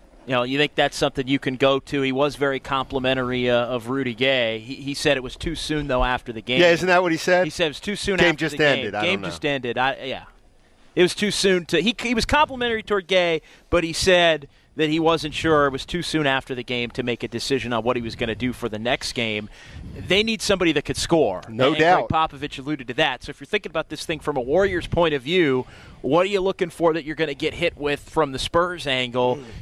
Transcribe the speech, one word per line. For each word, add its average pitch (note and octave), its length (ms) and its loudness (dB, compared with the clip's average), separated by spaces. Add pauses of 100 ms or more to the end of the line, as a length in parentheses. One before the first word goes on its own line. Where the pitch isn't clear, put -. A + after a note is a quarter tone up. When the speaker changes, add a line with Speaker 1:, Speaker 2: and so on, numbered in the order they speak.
(280)
Speaker 1:
You C3 80 0
know, B2 80 4
you C3+ 160 -2
think D3+ 160 0
that's C#3+ 200 2
something C#3 320 -2
you C3+ 120 2
can C3 160 -4
go C3+ 240 4
to. C#3+ 220 -4
He C3+ 100 0
was C#3 240 0
very C3+ 240 -2
complimentary, B2+ 880 -2
uh, A#2+ 160 4
of A#2 240 -6
Rudy B2+ 240 -2
Gay. A#2 460 0
He, A#2+ 160 -12
he C#3+ 180 -8
said C#3 240 2
it B2+ 60 -6
was B2+ 120 -12
too E3 200 -6
soon, D3 320 -4
though, B2+ 160 2
after B2 280 -2
the A2 100 -10
game. B2+ 200 0
Speaker 2:
Yeah, F3 80 8
isn't E3 160 2
that F#3 160 6
what F3 100 2
he D#3+ 60 0
said? F3+ 280 2
Speaker 1:
He D#3+ 40 -4
said F3 160 -2
it D#3 40 0
was C3+ 100 -12
too G3+ 160 -6
soon F#3+ 220 -2
Speaker 2:
Game E3+ 100 6
Speaker 1:
after D#3+ 100 2
Speaker 2:
just D#3 140 -2
Speaker 1:
the D3 80 -10
game. C#3+ 200 4
Speaker 2:
ended. G#2 160 -4
I G#2 60 -2
Speaker 1:
Game F3 120 0
Speaker 2:
don't G3 100 -4
know. F#2 60 -4
Speaker 1:
just E2+ 140 -12
ended. B2 360 -2
I, B2+ 240 0
yeah. A#2 220 -10 (680)
It E3 80 4
was F3 140 4
too G3+ 160 0
soon F3+ 360 2
to, E3 140 2
he, G#3+ 180 0
he B3 140 -2
was - 120 0
complimentary B3 580 0
toward G3 240 -2
Gay, F3 340 2 (300)
but E3+ 120 2
he E3 80 -4
said E3 560 4 (280)
that D#3 140 0
he D#3+ 100 2
wasn't D#3 340 2
sure. D3+ 320 4
It C3+ 60 2
was C3 140 -6
too F3 160 -6
soon D#3 240 -2
after C3+ 300 0
the A#2+ 80 -6
game A#2+ 280 -4
to C3 120 -6
make A#2+ 200 -4
a A#2+ 40 -2
decision A#2+ 460 -2
on A2+ 100 0
what B2 140 0
he B2 40 -6
was A2+ 140 -8
gonna A2+ 200 -4
do A#2+ 180 -4
for A#2 160 -8
the G#2+ 100 -8
next A#2+ 320 -2
game. G#2+ 380 -4 (460)
They F#3+ 280 0
need A3 180 -2
somebody F3+ 320 2
that C#3 120 -2
could C#3 100 -6
score. A2 540 2
Speaker 2:
No B2 200 2
Speaker 1:
And D#3 80 0
Speaker 2:
doubt. D#3 300 4
Speaker 1:
Greg D#3+ 220 0
Popovich C#3+ 300 -12
alluded C3+ 280 -8
to B2 60 -6
that. C3+ 300 0
So - 80 -12
if - 100 -16
you're C#3 60 -18
thinking G3+ 240 -4
about D#3+ 180 -4
this - 160 -10
thing D#3 140 -4
from D3 180 -4
a C3 40 -2
Warriors F3 460 2
point E3+ 260 2
of C#3 80 0
view, C#3 440 2 (360)
what E3 240 2
are G3 40 -4
you G3+ 100 0
looking F#3 300 -2
for D#3+ 240 2
that E3 100 -4
you're D3+ 120 -8
gonna D3+ 180 -2
get D3 220 -4
hit E3 220 -2
with C#3+ 220 -2
from D3+ 320 -2
the C3 80 -6
Spurs E3+ 480 -2
angle? B2+ 500 0
Speaker 2:
Mm. C#3 60 -12 (180)